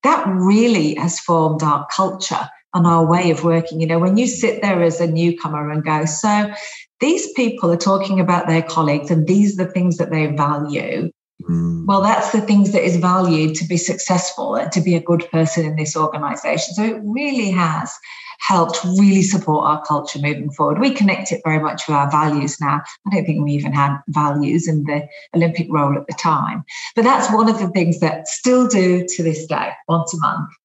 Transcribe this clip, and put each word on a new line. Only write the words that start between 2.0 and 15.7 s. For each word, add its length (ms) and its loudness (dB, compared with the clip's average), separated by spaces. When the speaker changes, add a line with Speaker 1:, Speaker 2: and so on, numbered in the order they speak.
Speaker 1:
and 140 4
our 180 4
way 260 4
of 140 0
working. 340 0
You 80 0
know, 120 0
when 180 2
you 100 4
sit 360 -2
there 200 0
as 200 2
a 40 0
newcomer 640 -2
and 140 -2
go, 220 0
"So 440 0
these 340 0
people 360 0
are 60 2
talking 440 0
about 260 0
their 160 2
colleagues 480 -2
and 160 2
these 340 4
are 60 0
the 40 -8
things 280 0
that 120 -2
they 180 0
value." 800 -2
Speaker 2:
Mm. 440 -2
Speaker 1:
Well, 140 4
that's 320 0
the 80 0
things 320 4
that 120 2
is 120 0
valued 600 2
to 100 -4
be 100 -2
successful 800 -2
and 180 -4
to 80 2
be 140 2
a 80 0
good 280 0
person 360 0
in 100 -4